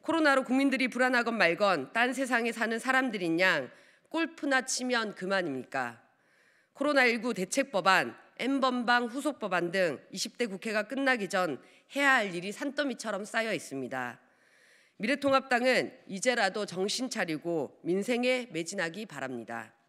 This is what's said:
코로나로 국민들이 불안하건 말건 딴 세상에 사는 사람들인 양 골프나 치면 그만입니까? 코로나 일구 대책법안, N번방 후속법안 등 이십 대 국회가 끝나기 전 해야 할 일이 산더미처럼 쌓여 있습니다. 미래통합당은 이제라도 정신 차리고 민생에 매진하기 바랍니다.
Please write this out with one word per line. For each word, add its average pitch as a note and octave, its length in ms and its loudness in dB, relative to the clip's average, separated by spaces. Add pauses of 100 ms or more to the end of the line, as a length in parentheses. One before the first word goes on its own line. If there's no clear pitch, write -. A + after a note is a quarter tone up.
코로나로 D4 420 4
국민들이 C4 440 2
불안하건 B3 500 2
말건 E3+ 540 2
딴 A#3+ 200 2
세상에 A#3+ 400 0
사는 A3+ 260 -2
사람들인 A3+ 640 0
양 E3 300 4 (400)
골프나 D#4 560 0
치면 A#3 480 -2
그만입니까? C3+ 880 -4 (720)
코로나 C#4+ 320 2
일구 A#3 260 0
대책법안, F#3 840 2 (220)
N번방 B3 680 2
후속법안 G3 680 -2
등 F3 260 0 (120)
이십 F#3+ 260 -8
대 A#3+ 100 -2
국회가 G#3 380 -4
끝나기 B3+ 440 0
전 F3 300 0 (360)
해야 C#4 220 4
할 G3+ 180 0
일이 F3+ 180 -6
산더미처럼 A#3 720 -4
쌓여 A3+ 280 -4
있습니다. B2+ 680 -6 (800)
미래통합당은 C4 920 2 (140)
이제라도 G#3 600 0
정신 F#3+ 440 -2
차리고 E3 720 -4
민생에 A#3+ 680 0
매진하기 E3+ 540 -6
바랍니다. A#2 680 -8 (160)